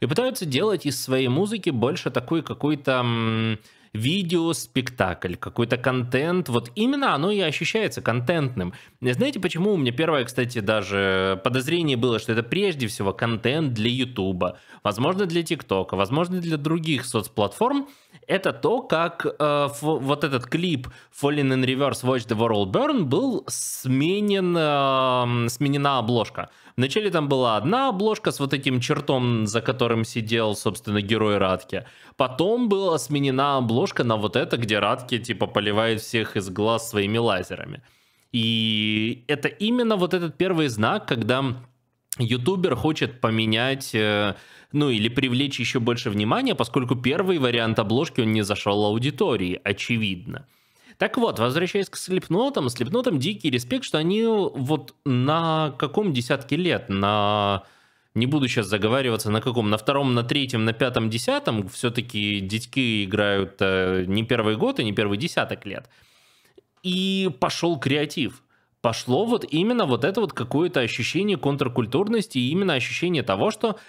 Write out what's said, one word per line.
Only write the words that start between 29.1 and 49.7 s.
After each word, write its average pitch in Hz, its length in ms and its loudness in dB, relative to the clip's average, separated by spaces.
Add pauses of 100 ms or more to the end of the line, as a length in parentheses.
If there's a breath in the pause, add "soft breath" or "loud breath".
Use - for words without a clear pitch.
за 110 140 0
которым 117 440 2
сидел, 110 500 0
собственно, 104 480 -2
герой 107 360 2
Радки. 95 460 0 (320 loud breath)
Потом 202 520 2
была 190 300 2
сменена 139 600 0
обложка 127 460 0
на 113 120 2
вот 104 200 0
это, 139 200 0
где 107 220 0
Радки, 117 400 0
типа, 107 280 -4
поливает 107 540 0
всех 110 360 -4
из 98 120 -4
глаз 107 420 0
своими 104 280 0
лазерами. 98 640 -2 (500 soft breath)
И 110 920 0
это 147 220 -2
именно 226 480 0
вот 180 180 0
этот 175 240 -2
первый 175 300 2
знак, 123 400 0
когда 123 340 0 (760)
ютубер 127 580 0
хочет 151 440 -2
поменять, 113 720 0
э, 104 400 2 (380 loud breath)
ну, 147 180 2
или 110 180 2
привлечь 131 520 0
еще 123 200 -2
больше 117 300 0
внимания, 143 440 2
поскольку 127 420 0
первый 165 420 0
вариант 117 400 2
обложки, 117 440 0
он 110 100 2
не 110 100 2
зашел 101 440 2
аудитории, 117 760 0
очевидно. 98 840 -4 (520 soft breath)